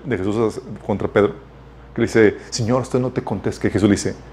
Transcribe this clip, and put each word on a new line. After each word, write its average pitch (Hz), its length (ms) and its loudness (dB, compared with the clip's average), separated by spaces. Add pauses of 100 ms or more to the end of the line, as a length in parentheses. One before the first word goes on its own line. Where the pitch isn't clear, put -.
de 120 140 -4
Jesús 104 420 -2 (260)
contra 104 220 -4
Pedro? 104 240 2 (600)
Que 113 80 -2
le 117 40 2
dice, 110 300 6 (140)
"Señor, 120 320 0
esto 127 160 -4
no 127 120 -2
te - 140 -4
contesta", 101 380 -6
que 104 80 0
Jesús 104 180 2
le 101 60 6
dice, - 200 -4 (180)